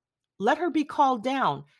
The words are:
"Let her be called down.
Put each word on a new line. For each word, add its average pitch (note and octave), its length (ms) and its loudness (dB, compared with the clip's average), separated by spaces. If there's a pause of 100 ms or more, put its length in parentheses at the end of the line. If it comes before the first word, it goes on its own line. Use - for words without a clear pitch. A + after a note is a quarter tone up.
(380)
"Let B3+ 220 0
her F4 100 -2
be D4+ 140 0
called C4 400 0
down. G#3+ 420 -2 (140)